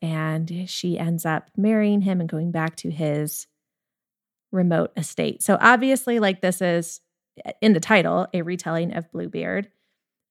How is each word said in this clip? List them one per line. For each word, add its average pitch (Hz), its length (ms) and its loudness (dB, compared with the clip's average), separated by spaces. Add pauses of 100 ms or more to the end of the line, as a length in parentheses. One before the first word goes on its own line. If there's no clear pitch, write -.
and 160 680 -4
she 175 300 -4
ends 165 260 -2
up 160 300 -2
marrying 208 460 2
him 185 180 0
and 165 80 -2
going 165 240 -4
back 160 260 -2
to - 120 -8
his 151 560 -4 (1080)
remote 175 460 2
estate. 156 460 -4
So 196 180 4
obviously, 247 580 4
like, 190 220 0
this 185 200 0
is, 170 380 -2 (640)
in 220 120 6
the 165 60 4
title, 180 540 2
a 180 80 -2
retelling 170 540 -4
of 170 160 -8
Bluebeard. 175 580 -6 (600)